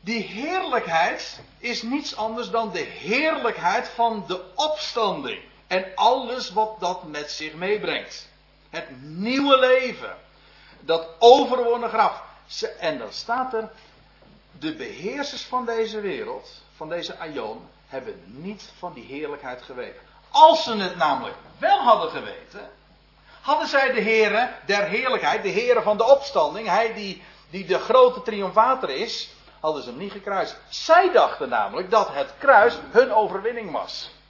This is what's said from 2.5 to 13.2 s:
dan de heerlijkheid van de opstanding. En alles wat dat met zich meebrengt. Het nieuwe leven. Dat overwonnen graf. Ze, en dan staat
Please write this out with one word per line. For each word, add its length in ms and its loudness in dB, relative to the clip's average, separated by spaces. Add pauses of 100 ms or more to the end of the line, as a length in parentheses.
dan 220 -2
de 60 -6
heerlijkheid 1080 -2
van 380 -2
de 180 -8 (100)
opstanding. 880 -4 (240)
En 280 -4
alles 580 0
wat 280 -2
dat 240 -4
met 260 -10
zich 240 -10
meebrengt. 720 -6 (420)
Het 320 -14
nieuwe 560 2
leven. 580 2 (640)
Dat 280 -2 (100)
overwonnen 680 6
graf. 340 0 (240)
Ze, 220 -8
en 300 -6
dan 140 -12
staat 420 -4